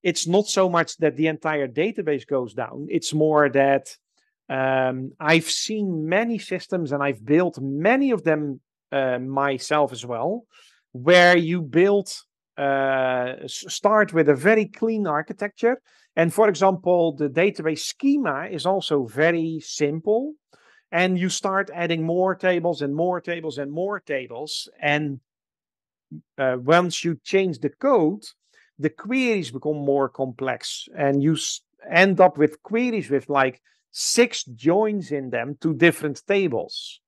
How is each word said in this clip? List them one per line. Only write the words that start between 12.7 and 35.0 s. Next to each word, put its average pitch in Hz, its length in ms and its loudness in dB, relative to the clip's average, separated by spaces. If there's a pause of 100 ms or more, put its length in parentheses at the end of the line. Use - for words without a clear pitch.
s-, - 260 -12
start 202 440 2
with 160 160 4
a 147 60 6
very 208 320 4
clean 220 400 -2
architecture. 202 760 -2 (360)
And 165 160 2
for 214 160 6
example, 180 640 2
the 143 140 -2
database 160 520 0
schema 214 720 -2
is 151 140 -8
also 165 400 0
very 160 560 0
simple. 208 760 -2 (560)
And 180 280 0
you 185 100 0
start 196 460 -2
adding 165 300 -2
more 180 300 0
tables 175 460 0
and 143 140 -2
more 175 260 -2
tables 160 380 -8
and 139 120 -8
more 185 300 -6
tables. 131 680 -10 (120)
And, 147 400 -2 (1160)
uh, 131 200 0
once 165 460 2
you 170 180 -2
change 185 360 0
the 139 120 -2
code, 208 540 0 (540)
the 147 120 -2
queries 220 600 -2
become 151 260 -4
more 139 320 0
complex. 131 880 -8
And 139 260 0
you 156 120 2
s-, - 260 -6 (300)
end 185 300 4
up 185 180 6
with 151 240 2
queries 226 480 -2
with, 135 180 -2
like, 135 320 0 (300)
six - 540 0
joins 170 640 0